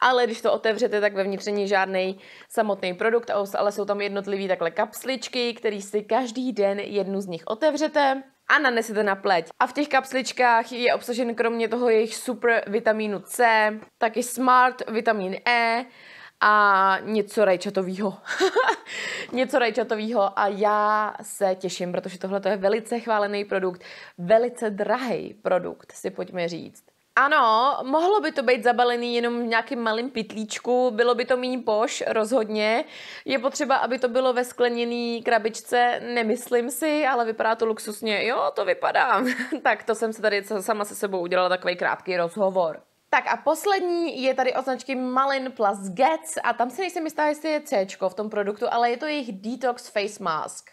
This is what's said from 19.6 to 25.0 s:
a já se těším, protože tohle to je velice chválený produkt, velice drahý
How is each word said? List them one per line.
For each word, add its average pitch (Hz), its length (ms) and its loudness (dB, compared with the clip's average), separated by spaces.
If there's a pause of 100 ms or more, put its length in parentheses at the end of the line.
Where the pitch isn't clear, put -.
a 208 80 4
já 208 720 2
se 190 340 -2
těším, 180 360 -6
protože 185 280 -6
tohle 196 200 -4
to 196 100 0
je 208 80 0
velice 220 420 0
chválený 208 460 -2
produkt, 190 380 -2 (340)
velice 226 520 2
drahý 208 640 -2